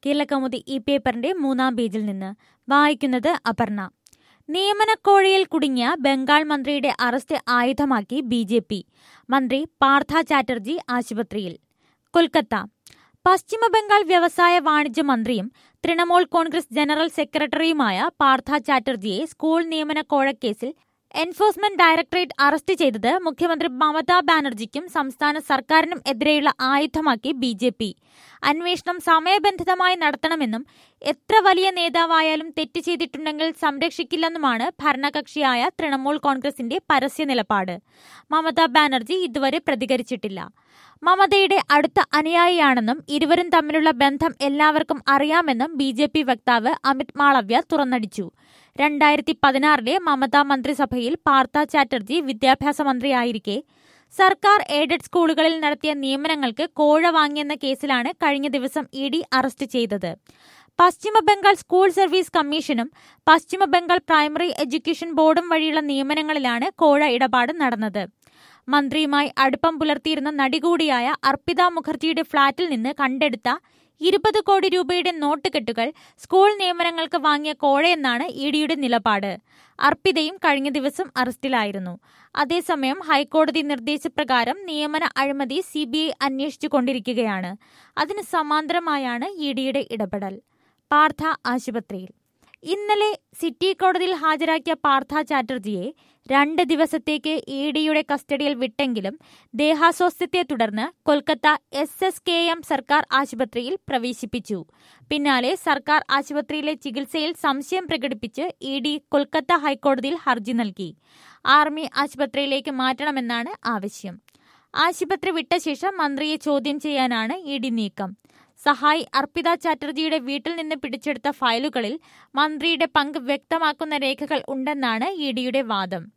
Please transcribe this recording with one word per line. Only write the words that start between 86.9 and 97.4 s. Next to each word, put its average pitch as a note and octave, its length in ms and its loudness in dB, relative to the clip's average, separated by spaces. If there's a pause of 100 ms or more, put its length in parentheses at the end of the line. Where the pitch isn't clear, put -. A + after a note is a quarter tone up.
അതിന് F#4+ 300 -4
സമാന്തരമായാണ് D4+ 1080 -2
ഇ D4 180 -6
ഡിയുടെ C4 380 -4
ഇടപെടൽ. G3+ 440 -8 (560)
പാർത്ഥ D4+ 320 2 (220)
ആശുപത്രിയിൽ. A3+ 680 -6 (520)
ഇന്നലെ G#4 460 -2 (260)
സിറ്റി E4 360 -4
കോടതിയിൽ F#4 440 0
ഹാജരാക്കിയ D#4+ 640 -2
പാർത്ഥ C#4+ 440 0
ചാറ്റർജിയെ G#3+ 640 -4 (440)
രണ്ട് D4 340 2
ദിവസത്തേക്ക് D#4 720 0 (140)